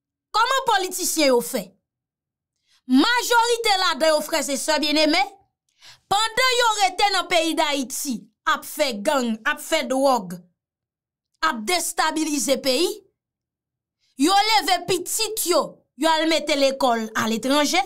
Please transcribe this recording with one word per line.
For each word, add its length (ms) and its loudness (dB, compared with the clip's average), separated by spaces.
Kòman 340 0
politisyen 640 0
yo 80 2
fè? 240 -6
Majorite 920 2
la 200 0
de 120 4
yo 120 2
frè 200 -2
e 160 -4
sè 200 0
byenneme, 440 2
pandan 520 0
yo 80 4
rete 300 2
nan 160 -2
peyi 280 2
d 80 2
Ayiti, 540 -4
ap 160 -6
fè 320 -2
gang, 320 0
ap 160 -4
fè 240 -2
drog, 480 0
ap 220 -2
destabilize 960 -2
peyi, 280 0
yo 180 4
leve 360 2
pitit 600 -4
yo, 140 2
yo 120 2
al 200 2
mete 260 0
lekòl 580 0
a 140 -2
letranje, 580 0